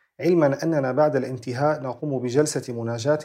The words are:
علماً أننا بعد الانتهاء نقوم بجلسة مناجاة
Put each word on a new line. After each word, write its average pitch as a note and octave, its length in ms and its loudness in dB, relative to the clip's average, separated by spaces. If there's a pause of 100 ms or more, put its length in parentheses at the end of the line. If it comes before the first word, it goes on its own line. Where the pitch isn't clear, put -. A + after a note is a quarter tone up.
(200)
علماً D#3+ 440 2
أننا D#3 280 0
بعد D3 240 2
الانتهاء B2+ 680 -2
نقوم C3 360 -4
بجلسة C3 540 0
مناجاة A#2 520 -2